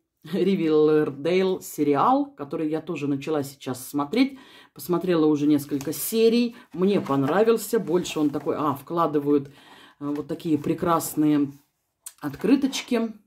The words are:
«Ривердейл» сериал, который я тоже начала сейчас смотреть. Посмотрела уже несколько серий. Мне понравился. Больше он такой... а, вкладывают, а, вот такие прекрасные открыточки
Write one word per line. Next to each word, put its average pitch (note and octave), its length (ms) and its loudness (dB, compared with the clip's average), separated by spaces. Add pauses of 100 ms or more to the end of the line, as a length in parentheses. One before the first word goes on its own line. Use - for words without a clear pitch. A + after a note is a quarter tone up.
(340)
«Ривердейл» D#3+ 1300 2
сериал, D#3+ 640 2
который D#3+ 440 -8
я D#3 120 -2
тоже D3 260 -6
начала C#3+ 360 -2
сейчас - 440 -10
смотреть. G#3+ 520 -2 (340)
Посмотрела F3 520 0
уже D3 200 2
несколько D3 480 0
серий. A3+ 600 2 (180)
Мне F#3 260 2
понравился. G3+ 800 2
Больше D#3+ 400 -2
он D3+ 100 2
такой... D#3 280 -4
а, C#3+ 160 0
вкладывают, D3 800 0 (480)
а, C#3+ 120 -6
вот D3 160 -6
такие D#3 300 -2
прекрасные D3+ 960 0 (680)
открыточки A3+ 920 0 (140)